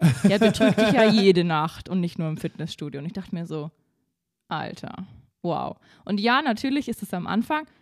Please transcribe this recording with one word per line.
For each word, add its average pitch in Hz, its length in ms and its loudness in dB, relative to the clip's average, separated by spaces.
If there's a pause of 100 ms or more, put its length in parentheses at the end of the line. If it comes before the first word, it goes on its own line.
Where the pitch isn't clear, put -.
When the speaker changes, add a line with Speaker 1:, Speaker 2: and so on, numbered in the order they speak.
(240)
Speaker 1:
Der 202 140 4
betrügt 208 420 4
dich 214 120 4
ja 226 120 6
Speaker 2:
<laughs> 220 80 6
Speaker 1:
jede 196 320 6
Nacht 160 440 -2
und 185 120 -2
nicht 175 180 -4
nur 165 100 -2
im 156 80 -6
Fitnessstudio.“ 151 640 -10
Und 143 60 -10
ich 175 60 -10
dachte 190 220 -12
mir 170 120 -6
so, 156 240 -8 (760)
„Alter, - 580 -10 (360)
wow.“ 151 340 -6 (280)
Und 208 160 -4
ja, 240 220 2
natürlich 277 460 -4
ist 226 140 -8
es - 120 -12
am 180 120 -8
Anfang, 302 400 -2 (160)